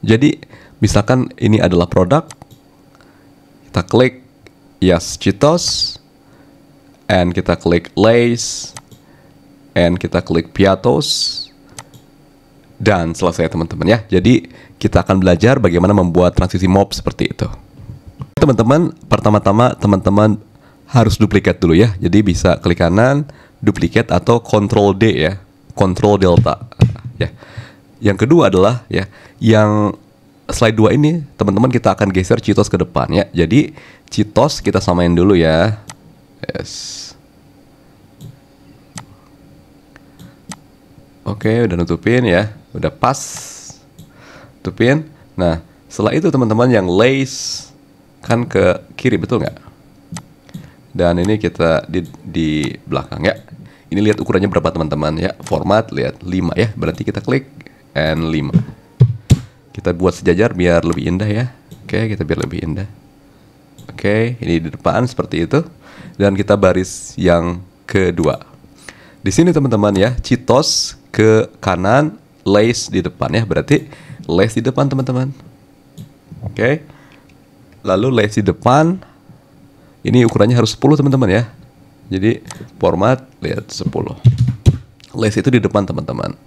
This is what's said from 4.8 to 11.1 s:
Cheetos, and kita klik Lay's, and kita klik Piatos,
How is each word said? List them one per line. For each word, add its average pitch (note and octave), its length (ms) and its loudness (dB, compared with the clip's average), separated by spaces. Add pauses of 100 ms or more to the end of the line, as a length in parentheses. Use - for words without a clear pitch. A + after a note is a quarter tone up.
Cheetos, - 800 -2 (1120)
and F2+ 240 2
kita F2+ 240 -2
klik F2 400 0
Lay's, A#2 800 0 (960)
and F2 240 2
kita F2 240 -4
klik E2 320 -4
Piatos, G2 960 0 (1300)